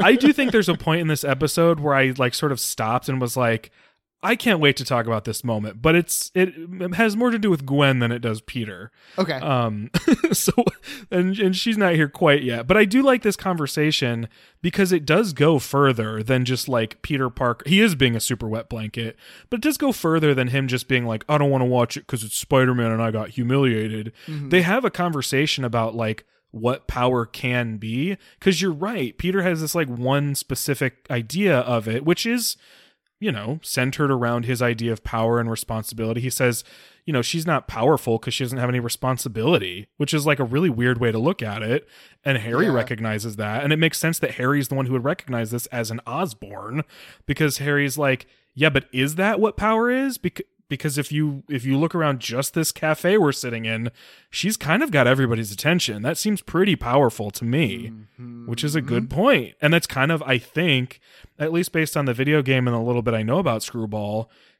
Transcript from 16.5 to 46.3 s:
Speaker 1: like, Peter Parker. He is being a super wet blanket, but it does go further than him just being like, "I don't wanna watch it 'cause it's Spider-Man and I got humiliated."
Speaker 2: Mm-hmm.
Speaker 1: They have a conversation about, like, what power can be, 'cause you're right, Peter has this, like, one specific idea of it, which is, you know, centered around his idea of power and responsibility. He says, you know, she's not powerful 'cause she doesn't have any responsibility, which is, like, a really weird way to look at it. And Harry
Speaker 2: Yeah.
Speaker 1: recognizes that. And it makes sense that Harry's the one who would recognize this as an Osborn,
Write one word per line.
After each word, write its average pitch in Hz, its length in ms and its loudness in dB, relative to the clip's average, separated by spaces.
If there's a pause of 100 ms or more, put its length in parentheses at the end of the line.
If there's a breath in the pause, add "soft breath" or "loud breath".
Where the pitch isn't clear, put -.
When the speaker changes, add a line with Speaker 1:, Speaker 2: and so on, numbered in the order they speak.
Speaker 1:
like, 117 320 -2
Peter 135 280 -2
Parker. 120 380 -2
He 190 140 6
is 208 140 4
being 123 200 2
a 110 60 -2
super 117 260 -4
wet 110 220 -6
blanket, 113 480 -8 (320 loud breath)
but 247 80 -2
it 220 60 -6
does 294 140 0
go 277 140 0
further 160 420 2
than 127 160 2
him 135 180 0
just 123 200 -2
being 127 180 2
like, 110 220 -4
"I 151 100 2
don't 143 140 4
wanna 127 140 2
watch 123 320 2
it - 100 -14
'cause 113 160 -4
it's 107 140 -8
Spider-Man 127 540 2
and 113 100 0
I 113 100 0
got 107 200 -4
humiliated." 113 840 0 (140)
Speaker 2:
Mm-hmm. 147 220 -8
Speaker 1:
They 180 120 6
have 214 240 0
a 202 60 0
conversation 147 720 -2
about, 113 300 -2
like, 110 280 -4 (280)
what 117 360 -2
power 123 400 0
can 123 500 -4
be, 123 400 -4 (220 soft breath)
'cause 185 200 2
you're 185 120 0
right, 160 480 -4
Peter 185 240 0
has 175 180 0
this, 156 140 -4
like, 160 120 0
one 135 460 0
specific - 800 -4
idea 135 480 2
of 120 280 0
it, 117 160 -2
which 170 220 0
is, 233 320 -2 (600 soft breath)
you 208 120 -2
know, 117 300 -6
centered 135 480 0
around 120 360 0
his 123 140 -2
idea 117 320 0
of 107 120 -4
power 117 360 0
and 117 120 -2
responsibility. 113 720 -4
He 123 100 -4
says, 120 320 0 (420 soft breath)
you 160 80 -4
know, 123 80 2
she's 160 240 -2
not 151 220 0
powerful 120 500 2
'cause - 160 -6
she - 100 -4
doesn't 127 140 -6
have 123 120 -2
any 123 100 0
responsibility, 117 1040 -2 (120)
which 143 140 -2
is, 147 140 0
like, 147 140 2
a 139 40 0
really 139 280 0
weird 120 280 2
way 120 120 2
to 110 80 0
look 147 240 0
at 107 180 -6
it. 113 260 -2 (380 soft breath)
And 135 140 0
Harry 117 260 0
Speaker 2:
Yeah. 190 80 2
Speaker 1:
recognizes 110 600 -2
that. 107 280 -4
And 143 80 2
it 156 60 4
makes 160 220 2
sense 165 180 0
that - 180 -2
Harry's 139 340 0
the 139 60 -4
one 131 120 -2
who 127 60 0
would 123 100 0
recognize 120 480 -4
this 120 160 -6
as 113 240 -6
an 113 160 -8
Osborn, 113 760 -6 (440 loud breath)